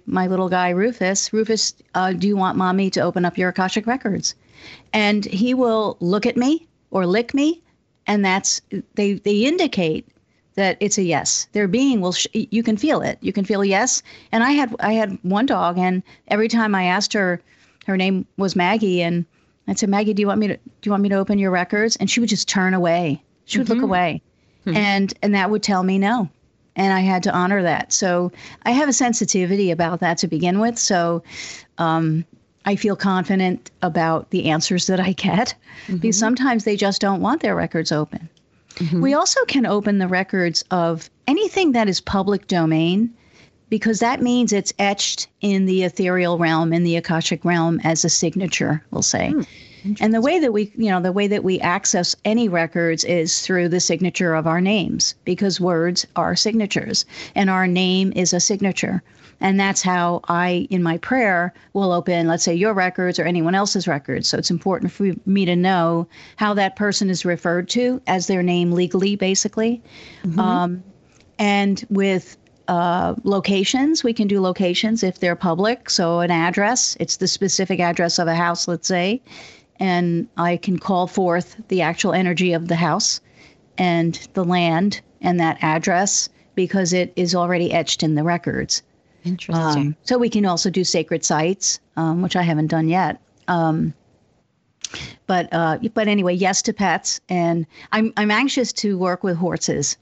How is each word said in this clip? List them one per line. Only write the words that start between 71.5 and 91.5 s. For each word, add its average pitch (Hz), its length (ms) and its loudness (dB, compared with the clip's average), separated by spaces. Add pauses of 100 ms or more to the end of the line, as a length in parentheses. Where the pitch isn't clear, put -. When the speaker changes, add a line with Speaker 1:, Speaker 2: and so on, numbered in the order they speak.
Speaker 1:
with, 196 440 0 (320)
uh, 175 460 0 (100)
locations, 202 800 0
we 233 80 2
can 220 160 0
do 196 140 2
locations 185 640 0
if 185 160 -2
they're 175 160 2
public. 190 540 -2
So 170 300 2
an 175 120 2
address, 185 680 0
it's - 180 -4
the 185 100 -2
specific 185 520 -2
address 170 400 0
of 170 80 0
a 165 80 2
house, 175 320 0
let's 175 200 -4
say, 185 340 0 (580)
and 175 480 0 (100)
I 175 200 0
can 175 220 -2
call 180 260 0
forth 175 500 0 (120)
the 180 160 0
actual 170 280 0
energy 180 420 2
of 165 160 -2
the 170 60 2
house 165 460 0 (560)
and 170 380 0 (180)
the 190 100 -2
land 175 560 0 (220)
and 180 180 0
that 160 220 0
address, 170 640 0 (280)
because 185 360 0
it 180 240 0
is 175 200 0
already 175 360 0
etched - 300 -4
in 156 140 0
the 151 80 0
records. 170 580 -2 (420)
Speaker 2:
Interesting. 165 640 -2
Speaker 1:
Um, 151 160 -4
so 254 140 0
we 240 120 2
can 208 160 2
also 180 240 0
do 180 140 0
sacred 165 400 -2
sites, 170 560 0 (160)